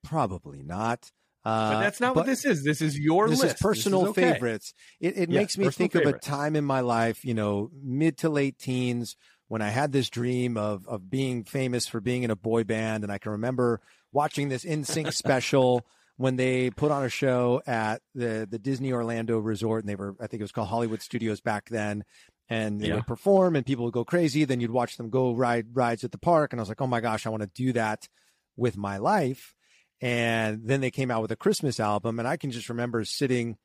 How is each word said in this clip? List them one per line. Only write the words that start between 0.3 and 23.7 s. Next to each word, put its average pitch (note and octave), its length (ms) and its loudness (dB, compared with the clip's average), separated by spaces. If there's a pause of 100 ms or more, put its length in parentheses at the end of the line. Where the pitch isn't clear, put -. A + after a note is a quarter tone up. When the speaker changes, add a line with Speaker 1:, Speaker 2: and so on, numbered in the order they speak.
Speaker 1:
not. G#2 480 -4 (340)
Uh, A2 300 2
Speaker 2:
But G#2+ 60 2
that's G3+ 200 0
not B3 160 2
what E3 60 4
Speaker 1:
but G3+ 40 0
Speaker 2:
this B3+ 200 0
is. D#3+ 180 2
This D3+ 160 0
is D3+ 180 0
your E3 300 4
Speaker 1:
this B3+ 140 4
Speaker 2:
list. E3+ 140 2
Speaker 1:
is - 40 -10
personal F#3+ 400 2
Speaker 2:
This F3 80 4
is - 100 -2
okay. B3 140 6
Speaker 1:
favorites. A2+ 400 -2 (280)
It, F3 180 0
it F3 120 0
Speaker 2:
Yeah, F#3 100 4
Speaker 1:
makes G3+ 180 -2
me G3 80 2
Speaker 2:
personal - 100 0 (140)
Speaker 1:
think - 40 -12
of E3+ 60 6
a D3 60 4
Speaker 2:
favorites. - 200 0
Speaker 1:
time D3 300 -2
in D3 80 2
my C3+ 160 2
life, A#2 440 0
you B2 100 -2
know, G#2 360 0 (120)
mid C#3+ 360 2
to D#3+ 120 0
late C#3 280 0
teens, B2 580 -2 (320)
when A2 120 -4
I G#2 80 0
had C3+ 240 0
this C3 160 2
dream B2 480 -2
of, G#2 320 -2
of F#2+ 220 -8
being B2+ 340 -2
famous B2 420 -2
for A#2 140 -6
being B2 220 -2
in A#2 80 -2
a G#2+ 60 0
boy A2+ 280 0
band. A2 400 -2
And G2+ 80 -6
I G2+ 60 -6
can G#2+ 140 -6
remember A#2+ 500 0 (280)
watching C#3+ 380 -2
this C3 160 -4
N D#3 200 -2
sync D#3 280 -4
Speaker 2:
<laughs> - 0 -
Speaker 1:
special B2+ 760 2 (300)
when B2+ 200 0
they B2+ 340 2
put D3 200 0
on C#3 140 0
a A#2 60 -2
show B2 560 2
at A2+ 340 0 (140)
the, A2 360 -2
the A2+ 80 -6
Disney C3 360 -2
Orlando A2+ 440 0
Resort. A2 460 0
And G#2 40 -6
they G2+ 80 -4
were, G2 220 -8
I A2+ 100 -8
think G#2+ 120 -8
it G#2+ 40 -4
was G2 80 -8
called G#2+ 160 -2
Hollywood A2+ 340 -2
Studios A2+ 400 -4
back G#2 260 -4
then. G#2 360 -4 (440)
And G#2+ 320 -2
they G#2+ 80 -2
Speaker 2:
Yeah. - 80 0
Speaker 1:
would A2+ 100 -4
perform F#3 480 4
and C3 120 0
people B2 180 -2